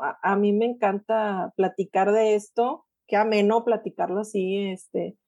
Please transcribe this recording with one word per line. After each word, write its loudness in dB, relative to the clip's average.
a, -6
a 2
mí 2
me 2
encanta -2
platicar 0
de 4
esto. -2
Qué -2
ameno 2
platicarlo -2
así, -4
este, -8